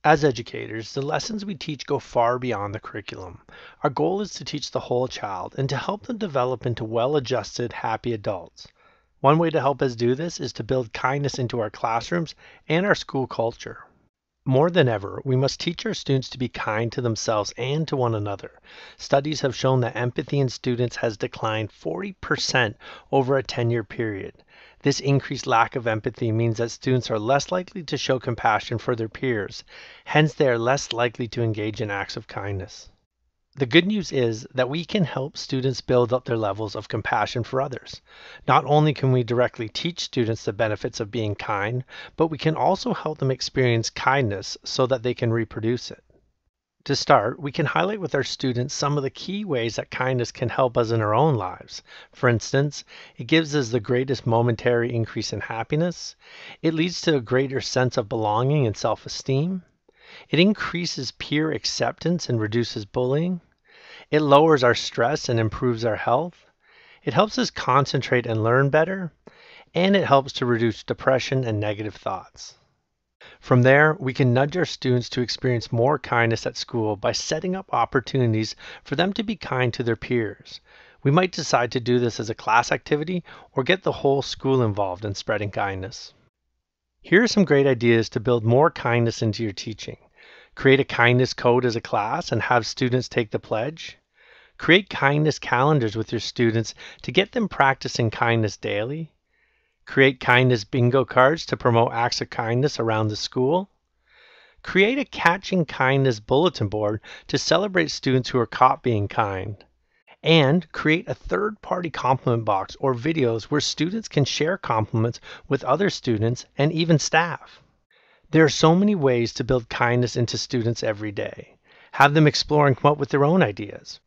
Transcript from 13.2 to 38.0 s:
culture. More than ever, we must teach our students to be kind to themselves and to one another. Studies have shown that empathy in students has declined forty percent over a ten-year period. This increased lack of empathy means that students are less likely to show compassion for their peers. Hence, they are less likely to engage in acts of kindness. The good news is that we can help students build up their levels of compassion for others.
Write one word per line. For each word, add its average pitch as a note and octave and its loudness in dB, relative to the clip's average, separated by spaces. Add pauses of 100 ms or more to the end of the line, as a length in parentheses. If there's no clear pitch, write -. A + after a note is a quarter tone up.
culture. - -6 (600)
More C#3 4
than E3 4
ever, G2 -4
we C3 0
must C3 0
teach F3 -6
our G#3+ -4
students C3+ -2
to - -16
be B2 -2
kind A2 -4
to C3 -6
themselves A2 -2
and C#3 -2
to D3 -4
one A#2 0
another. G2+ -8 (380)
Studies C#3+ 0
have C3 0
shown C3 2
that A2+ -2
empathy B2 -2
in C3 2
students A#2+ -2
has A2+ -2
declined A2 -4
forty F#3 -8
percent B2 -2 (360)
over C3+ 2
a C3 0
ten-year A#2 -2
period. G#2 -6 (480)
This C#3 2
increased C#3 0
lack A#2 2
of A#2 -4
empathy A2+ -2
means A2+ 0
that A#2 -4
students B2+ -2
are A2 -2
less C#3 0
likely F3+ -6
to D3 -6
show C3 -2
compassion A2+ -2
for B2 -2
their A2+ -6
peers. A#2 -4 (440)
Hence, D3+ 2
they C#3+ 2
are A#2 2
less B2+ -2
likely A#2+ -2
to A#2+ -4
engage G#2+ -4
in G#2+ -4
acts G2+ -6
of A2+ -12
kindness. G2+ -10 (640)
The C3+ -4
good E3+ 4
news G#3 -4
is A#2 -2
that B2+ 2
we E3 -4
can G3+ 0
help C#3 -6
students C3 -4
build B2 4
up B2+ -2
their A#2 -2
levels G2+ -4
of A2 -10
compassion A2 -2
for C3 -4
others. - -8 (480)